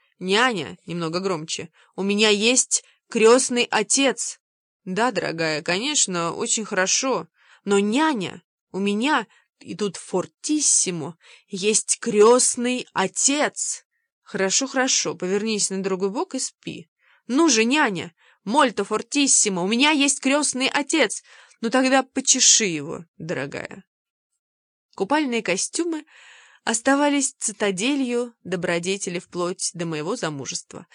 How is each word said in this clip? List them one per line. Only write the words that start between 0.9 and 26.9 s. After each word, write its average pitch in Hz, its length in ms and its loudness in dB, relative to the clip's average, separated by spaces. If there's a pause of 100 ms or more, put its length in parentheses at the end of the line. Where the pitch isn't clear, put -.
громче, 175 520 -6 (260)
«у 185 80 -4
меня 208 240 4
есть 214 560 2 (240)
крестный 240 560 4
отец». - 760 0 (460)
«Да, 185 260 -2
дорогая, 160 520 -4
конечно, 185 680 -2
очень - 320 -4
хорошо. 190 640 0 (380)
Но, 202 160 4
няня, 214 600 0 (300)
у 185 60 -8
меня», 214 480 0 (320)
и - 160 -14
тут 202 220 -6
фортиссимо, 180 1200 -2 (320)
«есть 202 500 0
крестный 240 920 4
отец». - 920 -2 (380)
«Хорошо, 190 460 -2
хорошо, 254 480 0
повернись 202 540 -2
на 196 120 -4
другой 190 280 -2
бок 277 260 -4
и - 20 -4
спи». - 500 -10 (380)
«Ну 302 220 4
же, 220 160 4
няня, 233 500 0 (300)
мольто 233 400 2
фортиссимо, 214 760 0
у 180 40 -2
меня 240 240 2
есть 277 300 2
крестный 269 480 0
отец». 285 560 0 (360)
«Ну 226 80 -2
тогда 262 360 4
почеши 262 640 2
его, 156 380 -6 (140)
дорогая». 156 640 -8 (1120)
Купальные 240 480 0
костюмы 311 600 -4 (580)
оставались 277 800 2